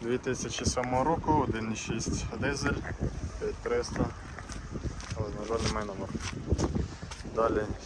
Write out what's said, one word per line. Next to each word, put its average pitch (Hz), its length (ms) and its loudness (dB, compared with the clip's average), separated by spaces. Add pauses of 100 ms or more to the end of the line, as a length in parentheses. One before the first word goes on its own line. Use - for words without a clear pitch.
дві 120 160 2
тисячі 123 460 -2
сьомого 127 400 2
року, 151 440 4
один 110 240 0
і 107 40 -2
шість - 500 -2 (140)
дизель, 139 340 2 (680)
п'ять 107 140 -2
триста, 117 500 0 (1120)
але, 110 120 -2 (120)
на 104 60 -4
жаль, 113 200 2
немає 110 200 2
номеру. 98 260 -4 (1200)
Далі 110 280 4 (240)